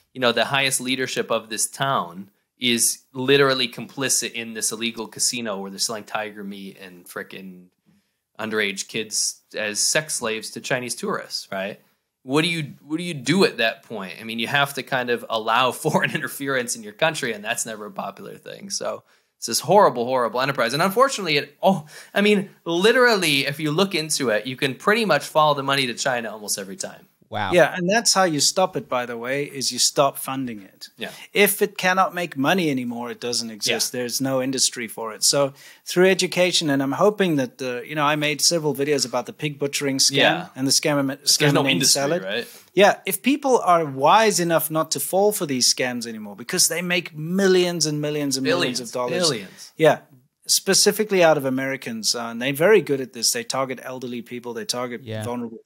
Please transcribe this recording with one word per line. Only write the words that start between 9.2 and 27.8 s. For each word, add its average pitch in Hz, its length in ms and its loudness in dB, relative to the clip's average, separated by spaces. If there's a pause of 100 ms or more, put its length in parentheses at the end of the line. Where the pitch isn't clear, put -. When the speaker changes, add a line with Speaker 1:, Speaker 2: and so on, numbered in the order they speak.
Speaker 1:
as 104 260 -4
sex 156 340 0
slaves 110 360 -4
to 117 120 -10
Chinese 123 320 -4
tourists, - 580 -8
right? 98 280 -6 (420)
What 139 200 0
do 175 60 0
you, 160 240 -4 (100)
what 147 140 -8
do 175 80 -6
you 175 100 -6
do 143 300 2
at 117 140 0
that 113 260 0
point? 95 360 -10
I 113 40 -14
mean, 113 140 -6
you 113 100 -2
have 143 260 0
to 131 80 -6
kind 123 280 -4
of 113 200 0
allow 113 420 2
<laughs> - 120 -10
foreign 143 300 0
interference 135 640 -4
in 113 60 -14
your 104 120 -14
country, 156 400 0
and 104 100 -12
that's 113 220 -4
never 107 200 -10
a 104 40 -12
popular 101 460 -12
thing. - 340 -16
So 107 340 -6 (340)
it's - 80 -10
this 117 140 -2
horrible, 139 460 4
horrible 123 340 0
enterprise. 131 320 0
And 156 100 0
unfortunately, 196 540 2
it, - 260 -4
oh, 190 220 4 (300)
I 202 80 2
mean, 208 280 4 (140)
literally, 175 840 4
if 143 140 -4
you 151 100 0
look 185 240 2
into 156 360 -2
it, 107 160 0
you 127 100 -6
can 135 180 -2
pretty 220 300 2
much 147 220 2
follow 151 280 4
the 139 80 -2
money 139 240 0
to 117 80 -4
China 117 360 -2
almost 104 280 -6
every 95 180 -10
time. - 300 -12 (220)
Speaker 2:
Wow. 107 240 -4
Speaker 3:
Yeah, 147 240 6
and 180 140 -2